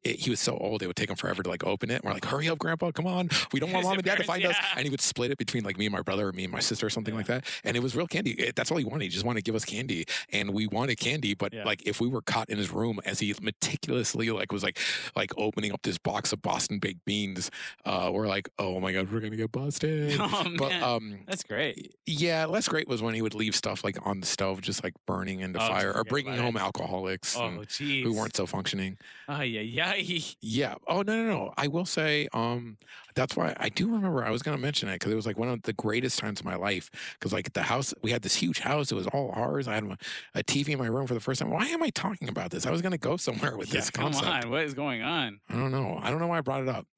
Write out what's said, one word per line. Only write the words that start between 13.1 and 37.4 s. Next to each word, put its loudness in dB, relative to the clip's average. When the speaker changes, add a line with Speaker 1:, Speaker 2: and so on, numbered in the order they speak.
Speaker 1:
he 0
meticulously, 0
like, -2
was, -2
like, 0
like, 0
opening 0
up -6
this 0
box 0
of -4
Boston 0
baked -4
beans, 0
uh, 2
we're 2
like, 0
"Oh 0
my 0
God, 0
we're 0
gonna -4
get -2
busted." 0
Speaker 2:
<laughs> 2
Oh, 2
Speaker 1:
But, 2
Speaker 2:
man. 0
Speaker 1:
um, 0
Speaker 2:
That's -4
great. -4
Speaker 1:
yeah, 2
less 0
great 2
was 0
when 0
he 0
would 0
leave 0
stuff, 0
like, 0
on 0
the -4
stove, 0
just, -2
like, -2
burning -2
into -2
Speaker 2:
Oh, 4
to 2
Speaker 1:
fire 2
or -2
Speaker 2:
forget 0
Speaker 1:
bringing 0
Speaker 2:
about 0
Speaker 1:
home 2
Speaker 2:
it. 0
Speaker 1:
alcoholics -2
Speaker 2:
Oh, 0
Speaker 1:
and -6
Speaker 2:
jeez. -2
Speaker 1:
who 4
weren't 0
so 2
functioning. -2
Speaker 2:
Ay, -2
ay, -2
ay. 0
Speaker 1:
Yeah. 0
Oh, 4
no, 2
no, 2
no. 0
I 2
will 2
say, 2
um, 0
that's 2
why 2
I 0
do 2
remember 2
I 0
was 0
gonna 0
mention 0
it -2
'cause 0
it 4
was, 0
like, -2
one 0
of -2
the 0
greatest 2
times -4
of -8
my -2
life. 0
'Cause, -2
like, -2